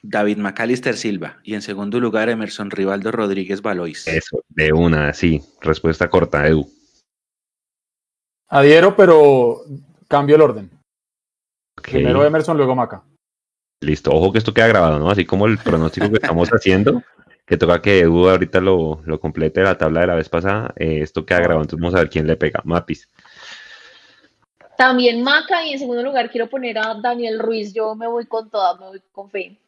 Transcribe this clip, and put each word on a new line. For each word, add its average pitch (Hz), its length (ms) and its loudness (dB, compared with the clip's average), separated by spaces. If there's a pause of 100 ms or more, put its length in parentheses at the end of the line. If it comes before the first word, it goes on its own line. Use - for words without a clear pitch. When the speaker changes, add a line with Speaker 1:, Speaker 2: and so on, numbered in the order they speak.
Speaker 1:
David 104 360 -4
Macalister 117 580 -4
Silva. 98 480 -8
Y 107 120 -10
en 104 60 -8
segundo 101 380 -8
lugar, 110 300 -2
Emerson 107 420 -8
Rivaldo 98 400 -4
Rodríguez 98 500 -4
Valois. 90 460 -8
Speaker 2:
Eso, - 420 -6
de 78 240 0
una, 78 400 2
sí. 78 280 0 (200)
Respuesta 80 480 -2
corta, 78 380 0
Edu. 78 200 2 (1800)
Speaker 3:
Adhiero, 160 460 6
pero 143 680 6 (460)
cambio 143 280 4
el 156 60 8
orden. 107 280 2 (1080)
Speaker 2:
Ok. - 140 -20
Speaker 3:
Primero 143 340 2
Emerson, 156 320 0
luego 131 180 2
Maca. 113 280 -6 (800)
Speaker 2:
Listo. 73 300 -2
Ojo 85 200 4
que 110 80 0
esto 110 140 -4
queda 113 140 4
grabado, 85 320 2
¿no? 80 100 0
Así 98 160 0
como 98 220 0
el 110 100 0
pronóstico 85 520 -2
que 107 60 0
estamos 85 340 0
Speaker 3:
<laughs> - 40 2
Speaker 2:
haciendo, 107 500 2 (420)
que 87 120 0
toca 85 240 2
que 101 180 4
Edu 85 300 4
ahorita 92 320 2
lo, 82 440 0
lo 80 140 -6
complete 80 420 -4
la 95 160 2
tabla 80 240 0
de 90 60 2
la 87 80 -2
vez 80 140 -4
pasada. 98 480 -4
Eh, 80 240 -2
esto 80 240 -6
queda 90 140 0
Speaker 3:
Ah. - 40 2
Speaker 2:
grabado, 82 180 2
entonces 78 200 -6
vamos 87 140 -2
a 90 40 2
ver 80 100 0
quién 78 180 -4
le 80 80 0
pega. - 280 -4
Mapis. - 440 -6 (1700)
Speaker 4:
También 247 460 2
Maca, 320 420 -2
y 294 80 -8
en 269 60 -10
segundo 240 220 -6
lugar 247 300 -4
quiero 226 180 -6
poner 247 300 -8
a 220 160 -4
Daniel 233 440 -6
Ruiz. 220 340 -6
Yo 220 220 -6
me 226 120 -10
voy 233 200 -6
con 220 220 -8
toda, 185 260 -2
me 185 120 -20
voy 190 140 -20 (100)
con 202 180 -18
fe. 190 280 -12 (100)